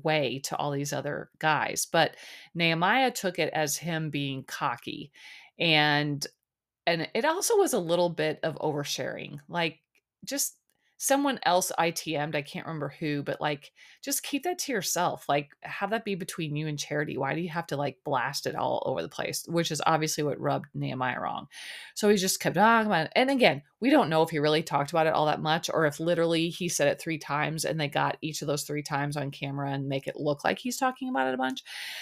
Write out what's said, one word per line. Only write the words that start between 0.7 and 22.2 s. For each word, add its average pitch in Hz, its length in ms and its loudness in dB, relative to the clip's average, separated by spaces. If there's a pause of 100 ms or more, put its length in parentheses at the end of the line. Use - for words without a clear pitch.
these 143 220 -2
other 139 380 -6 (100)
guys. 147 500 2
But 165 260 4 (380)
Nehemiah 170 560 4
took 190 300 -4
it 156 120 2
as 151 260 0
him 160 320 -2
being 139 340 -4
cocky. - 680 -6 (480)
And, 147 680 2 (640)
and 170 280 0
it 233 100 0
also 349 320 2
was 392 160 4
a 226 80 2
little 175 300 2
bit 156 340 -2
of 156 120 -2
oversharing. 143 920 -4
Like, 170 320 -4 (440)
just 277 300 -4 (460)
someone 277 440 2
else 180 340 4
I 165 140 2
T 156 240 -4
M'd, 151 180 -2
I 147 80 0
can't - 240 -10
remember 147 320 -6
who, 147 240 -2
but, 143 180 -4
like, 151 300 -4 (320)
just - 220 -4
keep 277 180 -4
that 359 160 -4
to - 140 -4
yourself. 170 560 0
Like, 143 220 2 (120)
have - 280 -6
that 208 140 -2
be 196 120 -2
between 160 400 -6
you 151 100 -2
and 151 100 -2
Charity. 147 400 -4
Why 135 200 0
do 160 40 -2
you 180 100 -4
have 165 180 -4
to, 143 80 -2
like, 139 280 -2
blast 135 420 -2
it 127 100 -4
all 123 280 0
over - 160 -2
the - 80 -6
place? - 380 -6
Which 170 240 0
is 156 160 -4
obviously 156 380 2
what 143 160 -2
rubbed 139 340 -2
Nehemiah 131 460 -4
wrong. - 260 -6 (480)
So - 140 2
he 214 80 8
just 185 240 0